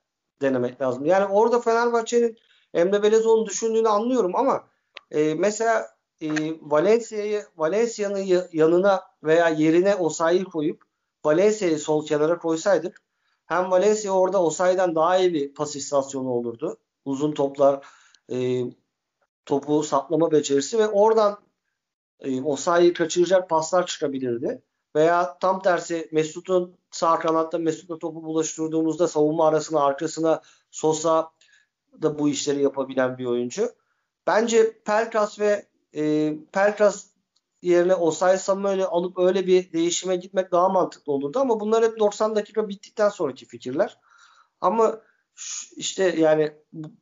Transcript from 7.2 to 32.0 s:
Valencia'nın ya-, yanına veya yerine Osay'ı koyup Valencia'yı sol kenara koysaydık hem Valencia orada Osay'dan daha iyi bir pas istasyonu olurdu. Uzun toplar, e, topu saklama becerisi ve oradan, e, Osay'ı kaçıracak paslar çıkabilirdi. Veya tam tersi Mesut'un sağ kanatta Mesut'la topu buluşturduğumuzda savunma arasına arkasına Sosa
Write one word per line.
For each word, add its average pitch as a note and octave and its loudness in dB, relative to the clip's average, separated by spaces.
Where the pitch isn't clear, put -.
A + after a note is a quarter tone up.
Valencia'nın G3+ -2
ya-, F3+ 0
yanına F3 4
veya E3 4
yerine D#3+ 2
Osay'ı E3+ 0
koyup E3+ -6
Valencia'yı F3 2
sol D3+ -2
kenara D3+ 0
koysaydık D#3+ -2
hem F#3 -2
Valencia G3+ 2
orada F#3 2
Osay'dan F3+ 0
daha E3 2
iyi F#3 2
bir C#3 -4
pas D3 -6
istasyonu C3+ -4
olurdu. B2 -6
Uzun C#3 -2
toplar, C#3 0
e, B2+ -2
topu D3 -2
saklama D#3 -2
becerisi C#3 0
ve G#3+ 2
oradan, G#3 2
e, C3 -4
Osay'ı F3 2
kaçıracak F3 0
paslar E3 0
çıkabilirdi. C3+ -6
Veya F3 2
tam F#3+ 0
tersi E3 -2
Mesut'un F3+ -2
sağ E3 0
kanatta D#3+ -2
Mesut'la D#3+ -6
topu D#3+ -10
buluşturduğumuzda D#3+ -2
savunma D#3 2
arasına D#3 2
arkasına D#3 -2
Sosa D#3+ 0